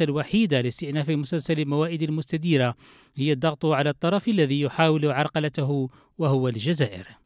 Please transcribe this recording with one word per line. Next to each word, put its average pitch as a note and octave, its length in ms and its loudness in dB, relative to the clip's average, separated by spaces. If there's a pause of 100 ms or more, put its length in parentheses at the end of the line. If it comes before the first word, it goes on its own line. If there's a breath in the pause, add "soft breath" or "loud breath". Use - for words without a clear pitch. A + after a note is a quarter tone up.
الوحيدة D3+ 600 2
لاستئناف C#3+ 480 -4
مسلسل D3+ 500 -2
الموائد D#3 440 -2
المستديرة D#3 720 0 (400 soft breath)
هي C#3+ 160 0
الضغط D3+ 340 0
على D3 240 2
الطرف F3+ 380 0
الذي D3 340 2
يحاول D3+ 500 2
عرقلته C#3+ 800 -2 (280 soft breath)
وهو C3+ 300 2
الجزائر. A2+ 600 -2 (180)